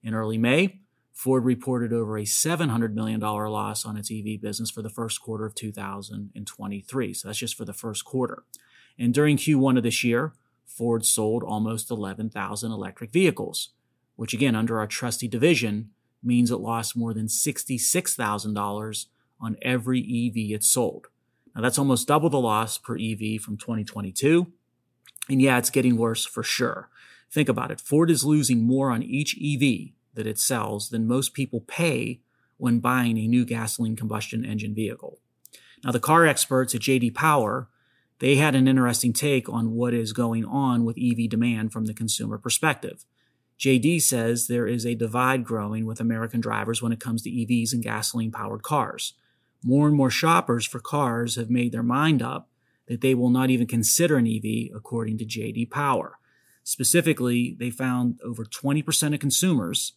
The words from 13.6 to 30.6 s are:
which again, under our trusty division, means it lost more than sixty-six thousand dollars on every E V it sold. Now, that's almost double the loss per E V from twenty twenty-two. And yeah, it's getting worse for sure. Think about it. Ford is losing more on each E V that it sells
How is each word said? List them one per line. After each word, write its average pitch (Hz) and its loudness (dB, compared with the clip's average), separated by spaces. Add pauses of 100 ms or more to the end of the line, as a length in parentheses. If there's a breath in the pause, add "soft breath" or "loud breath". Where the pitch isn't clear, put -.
which - -8
again, 120 2
under 113 0
our 107 -2
trusty 120 -6
division, 113 0 (320)
means 120 4
it 117 -2
lost 113 -4
more 117 -2
than 107 -4
sixty-six - -2
thousand 107 -2
dollars 104 -6 (340)
on 113 -4
every 127 0
E 117 -2
V 107 -4
it 107 -4
sold. - 0 (460)
Now, 113 -4
that's 123 2
almost 139 2
double 151 4
the 139 2
loss 110 0
per - -8
E 110 -4
V 107 -4
from 107 -8
twenty 110 -6
twenty-two. 135 0 (800)
And 131 4
yeah, 131 6
it's 120 0
getting 127 4
worse 113 0
for - -8
sure. - -4 (420 soft breath)
Think 143 2
about 123 0
it. - -10
Ford 165 4
is 143 4
losing 131 4
more 131 2
on 117 0
each 143 -4
E 147 -2
V 127 0 (200)
that 110 -6
it 107 -4
sells 107 -2